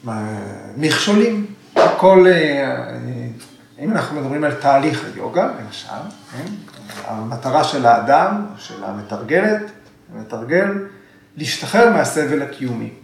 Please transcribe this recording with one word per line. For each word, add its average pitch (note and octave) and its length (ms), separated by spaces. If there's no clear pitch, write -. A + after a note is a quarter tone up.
אה, A2+ 40
מכשולים. G#3 680
כל, F#3 320
אה, C3+ 680
אם A3 140
אנחנו D3 280
מדברים C#3+ 240
על C#3+ 100
תהליך C#3+ 500
היוגה, - 340
למשל, - 280
כן? D3+ 200
המטרה B2+ 600
של C3+ 220
האדם, C#3 600
של - 260
המתרגלת, D#3 880
המתרגל, D#3+ 720
להשתחרר G#3+ 540
מהסבל D3 520
הקיומי. A#2+ 480